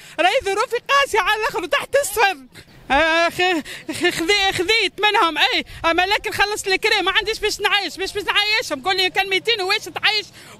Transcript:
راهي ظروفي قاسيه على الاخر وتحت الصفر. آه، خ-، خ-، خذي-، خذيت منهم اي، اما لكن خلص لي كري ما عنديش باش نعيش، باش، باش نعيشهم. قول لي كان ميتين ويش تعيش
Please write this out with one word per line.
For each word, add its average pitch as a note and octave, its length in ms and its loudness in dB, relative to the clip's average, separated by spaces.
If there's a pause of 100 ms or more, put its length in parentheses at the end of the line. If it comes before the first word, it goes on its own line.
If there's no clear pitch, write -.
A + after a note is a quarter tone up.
(200)
راهي G4 240 4
ظروفي G#4+ 340 -2 (120)
قاسيه C#5 300 2
على G#4 220 0
الاخر A4 220 -4
وتحت B4 320 -4
الصفر. G#4 420 2 (540)
آه، E4 380 4
خ-، F4+ 340 0 (280)
خ-، D#4 180 0
خذي-، F#4+ 420 2
خذيت F#4+ 500 0
منهم G4+ 360 2
اي، F4 280 0 (200)
اما E4+ 200 2
لكن G#4 260 -2
خلص G#4 360 -2
لي F#4+ 100 2
كري G#4 240 2
ما F#4 100 0
عنديش G#4 280 0
باش G4 200 -4
نعيش، G4 380 0
باش، F#4 160 -6
باش G4+ 100 -6
نعيشهم. G#4 600 0
قول F#4 140 0
لي F#4 120 0
كان G4 200 -2
ميتين G4+ 320 0
ويش G4 220 0
تعيش G4+ 420 -4 (340)